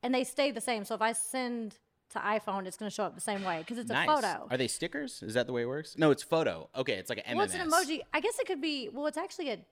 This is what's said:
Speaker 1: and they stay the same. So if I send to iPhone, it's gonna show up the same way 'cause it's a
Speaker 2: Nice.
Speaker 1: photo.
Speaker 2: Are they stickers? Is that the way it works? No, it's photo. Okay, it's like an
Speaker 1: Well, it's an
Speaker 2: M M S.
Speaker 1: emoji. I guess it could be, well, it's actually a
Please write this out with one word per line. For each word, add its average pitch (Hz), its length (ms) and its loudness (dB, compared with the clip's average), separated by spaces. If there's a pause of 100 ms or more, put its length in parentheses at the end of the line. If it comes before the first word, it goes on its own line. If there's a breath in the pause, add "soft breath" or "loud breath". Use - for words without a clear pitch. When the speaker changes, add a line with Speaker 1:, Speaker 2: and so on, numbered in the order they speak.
Speaker 1:
and 247 120 0
they 247 100 4
stay 277 260 2
the 226 100 -6
same. 220 240 -2
So 220 100 -2
if 208 80 0
I 226 100 4
send 240 640 -4 (320)
to - 80 -6
iPhone, 196 480 -2
it's 185 100 -10
gonna 208 140 -6
show 208 140 -2
up 175 100 -4
the 180 60 -12
same 196 240 -2
way 170 220 -2
'cause 233 120 -6
it's 233 120 -6
a 226 40 -2
Speaker 2:
Nice. 165 140 4
Speaker 1:
photo. 226 420 2
Speaker 2:
Are 127 60 0
they 127 120 2
stickers? - 540 -6
Is 113 120 -6
that 120 120 4
the 127 60 -6
way 120 100 0
it 117 40 0
works? 143 320 -6
No, 156 120 8
it's 135 120 6
photo. 110 520 2
Okay, 127 200 2
it's 92 160 -6
like 110 160 -2
an - 100 0
Speaker 1:
Well, 392 80 4
it's 392 100 -2
an 359 80 -4
Speaker 2:
M 339 60 -2
M 302 60 4
S. 349 120 6
Speaker 1:
emoji. 302 140 -4 (120)
I 302 80 2
guess 427 180 0
it 523 80 0
could 339 140 -2
be, 294 280 -2
well, 285 180 -4
it's 302 120 -2
actually 339 320 -6
a 196 80 -4 (140)